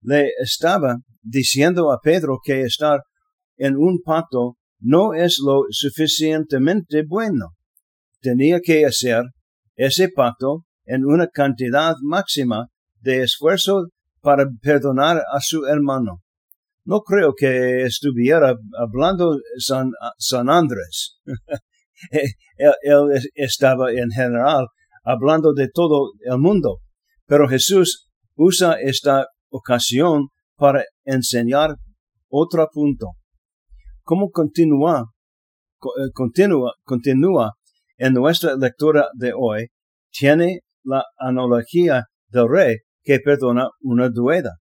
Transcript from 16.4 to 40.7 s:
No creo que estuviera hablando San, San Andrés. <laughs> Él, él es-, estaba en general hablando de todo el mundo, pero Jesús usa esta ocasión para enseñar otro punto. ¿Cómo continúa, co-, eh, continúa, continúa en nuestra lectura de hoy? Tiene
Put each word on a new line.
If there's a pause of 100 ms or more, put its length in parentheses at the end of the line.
No
creo
que
estuviera (200)
hablando (200)
San, (260)
San
Andrés.
<laughs>
Él, (100)
él
es-,
estaba
en
general (380)
hablando
de
todo (100)
el
mundo, (480)
pero
Jesús (260)
usa
esta (220)
ocasión (280)
para (200)
enseñar (520)
otro
punto. (920)
¿Cómo
continúa, (720)
co-,
eh,
continúa,
continúa (440)
en
nuestra
lectura
de
hoy? (420)
Tiene (220)